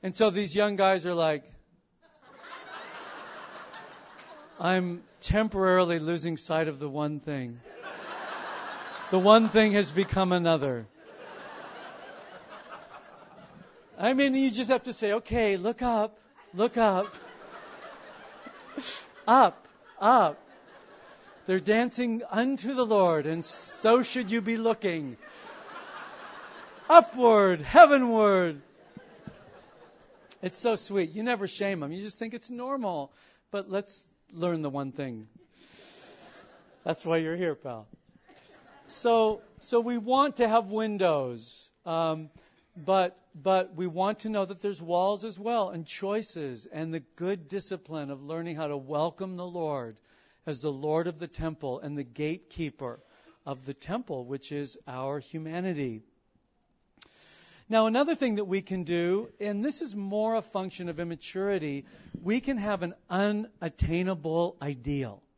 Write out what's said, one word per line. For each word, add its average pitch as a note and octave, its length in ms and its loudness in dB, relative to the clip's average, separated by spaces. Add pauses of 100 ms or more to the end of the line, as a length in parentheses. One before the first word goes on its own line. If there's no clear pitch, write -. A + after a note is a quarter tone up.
And F#3 140 -6
so G#3+ 140 6
these F#3 260 -2
young G#3 200 2
guys F#3+ 280 4
are F3+ 80 -2
like, D#3+ 320 0 (3250)
"I'm F3+ 440 -2 (180)
temporarily F#3 800 4
losing D#3+ 400 -2
sight D#3+ 300 0
of C#3+ 100 -8
the D3 100 -8
one D3 320 -4
thing. B2+ 400 -8 (1500)
The F#3+ 80 4
one G#3+ 300 8
thing G#3+ 240 6
has G3 180 2
become F#3 420 2
another." C#3+ 540 0 (3000)
I A3+ 160 2
mean, C4+ 200 4
you C4+ 160 4
just A3+ 200 -2
have B3+ 140 2
to B3 100 -8
say, G#3 180 0
"Okay, A3 460 0
look A3 240 -4
up, A3 340 0 (380)
look A3+ 240 0
up." G#3 340 2 (2250)
Up, A3+ 400 6 (320)
up. G3+ 380 6 (1080)
They're F#3+ 160 2
dancing A#3 680 0
unto A#3+ 440 -2
the B3+ 140 0
Lord, F3+ 400 4
and D#3+ 180 -4
so - 580 2
should A#3+ 300 -4
you A#3 80 0
be A3+ 160 -2
looking. F#3+ 640 -2 (1700)
Upward, A#3 720 8
heavenward. G#3+ 1000 8 (1800)
It's F#3 180 -8
so A3+ 180 0
sweet. G3 340 -2
You G3+ 120 -8
never A3+ 240 -2
shame G3 340 -4
them. C#3+ 120 -6
You F3+ 80 -10
just G#3 180 -12
think A3+ 140 -8
it's A#3+ 180 -14
normal. A#3+ 600 -6 (380)
But G3+ 200 -8
let's G3+ 360 -8 (260)
learn E3+ 300 -2
the C#3+ 80 -4
one C3+ 220 -6
thing. A#2 360 -10 (1600)
That's D#3+ 200 -6
why E3 140 0
you're D#3+ 180 -2
here, E3+ 180 -2
pal. A2+ 320 -14 (1000)
So, A3 560 2 (180)
so A#3 200 0
we A#3+ 180 -2
want C4 400 2
to A#3 100 4
have A3 180 4
windows, F3+ 1040 -2 (160)
um, D#3+ 440 -2 (440)
but, F3+ 420 2 (180)
but F#3 400 0
we F3 120 -4
want F#3 340 -2
to A3 100 -8
know G#3 140 0
that F#3 160 -12
there's G3 220 -6
walls F3+ 420 0
as G3+ 140 -12
well, G#3 300 -2
and E3 180 -10
choices, F3 800 -8
and D#3+ 260 -8
the D#3+ 80 -6 (160)
good F3 320 -6
discipline D#3+ 640 -10
of C#3 120 -12
learning E3 340 -8
how D#3 120 -6
to D3 80 -4
welcome D#3+ 600 -4
the F3+ 100 -10
Lord D3 540 -6 (460)
as C#3+ 140 -8
the C#3+ 120 -4
Lord D3+ 340 -2
of E3 120 -8
the E3 100 -12
temple D3+ 520 -8
and D3 160 -10
the C#3+ 60 -6
gatekeeper C#3+ 960 -8 (480)
of C3 200 -10
the C#3 80 -10
temple, E3+ 500 -8
which C3+ 280 -10
is C#3+ 240 -8 (120)
our C3+ 320 -6
humanity. D#3+ 840 -6 (1700)
Now, A3 180 4
another C#4 280 2
thing A#3+ 220 -2
that G#3 100 -2
we F#3+ 140 -2
can F#3 240 -6
do, F3 540 0
and G#3 260 -4
this D4 180 -4
is A#3+ 120 -10
more G#3 400 -2
a A3+ 80 0
function F#3 460 -8
of D#3+ 100 -8
immaturity, E3+ 840 -4 (360)
we G#3+ 200 0
can C4 180 -2
have G3+ 240 -2
an F3 120 -6 (140)
unattainable F3 1500 -2
ideal. C3+ 640 -6 (160)